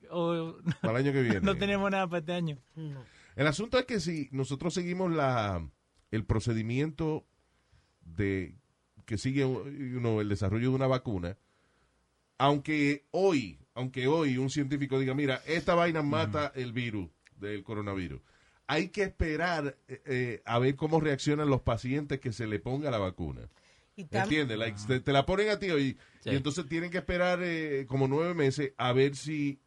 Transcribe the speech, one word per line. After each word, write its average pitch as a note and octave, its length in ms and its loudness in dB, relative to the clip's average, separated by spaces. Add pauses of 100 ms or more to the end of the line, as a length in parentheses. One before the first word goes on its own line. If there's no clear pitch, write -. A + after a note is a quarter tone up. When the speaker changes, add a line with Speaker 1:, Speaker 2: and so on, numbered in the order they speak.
(100)
Speaker 1:
¿O E3+ 440 -2 (140)
<laughs> - 120 -4
Speaker 2:
Para A#2 200 0
el C#3 60 2
año C#3+ 60 2
que C3+ 100 2
viene. B2 180 2
Speaker 1:
no G3 160 0
tenemos G3+ 340 0
nada F#3+ 160 0
para E3+ 140 -2
este D#3+ 120 -6
año? E3 260 -4 (180)
Speaker 3:
No. C#3+ 280 -10 (300)
Speaker 2:
El C#3+ 120 2
asunto G#3 320 2
es B3+ 80 2
que A3 140 -2
si D#3 320 -4
nosotros C3+ 400 -2
seguimos F3+ 400 -2
la, A2 560 2 (420)
el G#2+ 140 -2
procedimiento B2+ 1000 -2 (760)
de F#2 560 -2 (480)
que A2 140 -4
sigue, C3+ 240 0
you C3 560 -2
know, A2+ 220 2
el G#2+ 80 0
desarrollo G#2 420 2
de C3 60 4
una C3 100 2
vacuna, G2+ 500 0 (1000)
aunque C#3+ 720 2
hoy, D3+ 480 2 (160)
aunque B2+ 320 -4
hoy C#3+ 320 2
un C3+ 120 0
científico C#3 480 0
diga, C3 160 0
"Mira, C3+ 320 0
esta E3+ 280 2
vaina E3+ 280 4
mata D3 520 0
el B2 180 -6
virus A2 360 -4 (280)
del G2+ 260 -8
coronavirus", G2 580 -6 (480)
hay E3 200 0
que G3+ 140 -4
esperar, E3 760 -2 (120)
eh, C3 180 -12
eh, B2 380 -2
a A2+ 140 0
ver C3+ 180 4
cómo D#3 240 2
reaccionan D3 500 2
los C3 120 4
pacientes C3+ 580 -2
que A#2+ 120 -4
se A2+ 140 -4
le G#2+ 120 -2
ponga C3+ 320 -2
la A2+ 80 0
vacuna. D#2+ 500 -4 (480)
Speaker 3:
Y G3 80 -12
tam- A2 200 0
Speaker 2:
¿Entiendes? B2+ 340 0
Like, A2 280 -2
te, B2+ 140 2
te C#3+ 120 0
la C#3 140 6
ponen G3+ 240 2
a G#3 80 0
ti G3 120 -2
hoy, C#3 280 2 (220)
Speaker 1:
Sí. A2+ 100 -6
Speaker 2:
y C#3 60 2
entonces C#3+ 320 -2
tienen E3 220 -4
que F3+ 80 -2
esperar, F3+ 440 2
eh, D#3 460 -2
como C3+ 200 2
nueve E3 260 2
meses C#3 420 2
a B2 160 0
ver C3+ 240 4
si C#3+ 500 -2